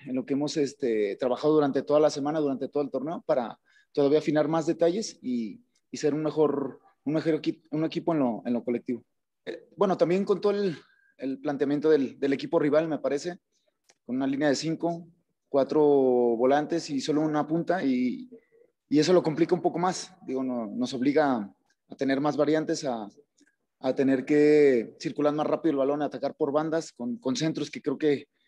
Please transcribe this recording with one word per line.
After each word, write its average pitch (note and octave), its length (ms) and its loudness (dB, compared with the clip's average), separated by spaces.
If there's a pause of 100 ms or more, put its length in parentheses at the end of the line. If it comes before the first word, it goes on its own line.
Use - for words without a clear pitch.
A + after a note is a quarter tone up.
en B2+ 100 -6
lo B2+ 100 -4
que C#3 80 -4
hemos, C#3+ 240 -2
este, A2+ 580 -2
trabajado C3+ 380 0
durante C#3+ 280 2
toda D3 200 2
la D3+ 80 6
semana, D3 300 -4
durante C3+ 280 -2
todo D3 160 -2
el C3+ 80 -8
torneo, C#3+ 340 -6
para B2 320 -2 (360)
todavía D3 260 4
afinar D3 300 0
más D#3+ 160 0
detalles E3+ 560 0
y, A#2 400 -6 (280)
y B2 80 -12
ser D3 160 0
un D#3 100 -2
mejor, D3 580 -2 (240)
un D3 80 0
mejor D#3 280 0
equi-, D#3+ 300 -6
un D#3 140 -2
equipo D#3 260 -4
en D#3+ 80 0
lo, A#2 260 -2
en B2 60 -2
lo A#2+ 140 -2
colectivo. A#2+ 400 -6 (400)
Eh, - 320 -12
bueno, F#3 180 2
también F3+ 300 2
con G3 160 0
todo G3+ 100 2
el, G3+ 240 -2 (420)
el C3+ 220 -8
planteamiento C#3+ 500 0
del, C#3 300 2
del C#3 140 0
equipo D3 260 -2
rival, D3+ 300 2
me C#3+ 100 -4
parece, D3+ 400 -6 (680)
con B2 120 -6
una C3+ 100 -2
línea C#3+ 220 0
de C3 60 2
cinco, E3+ 520 -4 (420)
cuatro C#3 320 2
volantes C3+ 1120 2
y C3+ 100 -4
solo D3+ 200 0
una D3+ 260 -2
punta, E3+ 360 -2
y, B2+ 460 -2 (580)
y C#3+ 120 4
eso D#3 140 4
lo F3 100 6
complica D#3+ 320 0
un D#3+ 80 0
poco D#3+ 160 -2
más. F3+ 340 -4 (140)
Digo, C3 160 -4
no, B2 240 -6
nos A#2+ 260 -6
obliga C3 580 0 (360)
a - 80 -18
tener C3+ 260 -2
más C#3+ 160 0
variantes, D3+ 480 0
a, A2+ 220 -6 (720)
a C3 160 -2
tener C3+ 300 2
que D3 720 4
circular D3 340 -2
más D3+ 140 -2
rápido D3+ 240 0
el C#3+ 60 0
balón, C#3+ 240 0
a C#3+ 40 -2
atacar C3+ 300 -6
por C#3+ 160 -2
bandas, D#3 400 -2
con, A#2+ 260 -8
con C3 180 -4
centros C3 360 -4
que A#2+ 100 -12
creo C3+ 160 -4
que D3 300 0 (200)